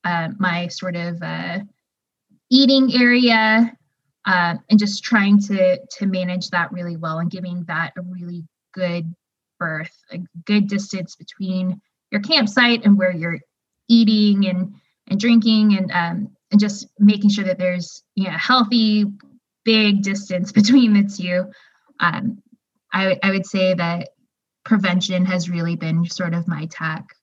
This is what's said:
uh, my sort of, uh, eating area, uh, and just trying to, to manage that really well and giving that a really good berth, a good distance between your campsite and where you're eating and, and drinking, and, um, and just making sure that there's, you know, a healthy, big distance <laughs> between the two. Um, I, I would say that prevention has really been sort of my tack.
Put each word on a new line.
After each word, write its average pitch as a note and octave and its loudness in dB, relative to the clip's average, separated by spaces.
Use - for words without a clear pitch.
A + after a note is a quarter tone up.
uh, E3+ -4
my F3 -4
sort F3 -10
of, E3+ -8
uh, E3+ -8
eating C4+ 4
area, A#3 4
uh, F3 0
and G#3+ 6
just G3+ -4
trying G3+ 4
to, F#3 0
to - -8
manage F3+ -4
that E3+ -4
really F3 -8
well D#3+ -6
and E3+ -4
giving F3+ -10
that E3 -6
a F#3 -12
really F3 -12
good F3 -6
berth, D#3+ -8
a F3+ -12
good G#3 2
distance G3+ -8
between F#3 -6
your G#3 -4
campsite A#3+ 0
and G3+ 6
where F3+ 0
you're E3 -6
eating G#3+ 4
and, F3+ -4
and G3 -2
drinking, A3 4
and, F#3 -2
um, F3 -4
and G#3 6
just G#3 -2
making G#3 6
sure G3+ -2
that F#3 -2
there's, F3+ -4
you F#3+ -4
know, F3+ -6
a - -6
healthy, A3 2
big G#3 2
distance G3 -6
<laughs> - -20
between A3 6
the G3+ 6
two. F3+ -4
Um, G3 -4
I, F#3+ 0
I F#3+ 0
would G3 -4
say F#3 0
that F3 -4
prevention F#3 0
has F3+ -4
really E3+ -4
been E3 -2
sort E3+ -6
of E3+ -4
my D#3+ -6
tack. D#3+ -8